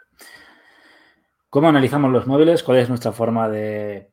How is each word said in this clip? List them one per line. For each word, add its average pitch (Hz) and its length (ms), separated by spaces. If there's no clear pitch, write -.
¿Cómo 143 180
analizamos 131 440
los 117 160
móviles? 160 360
¿Cuál 127 140
es 120 120
nuestra 120 220
forma 113 380
de 104 640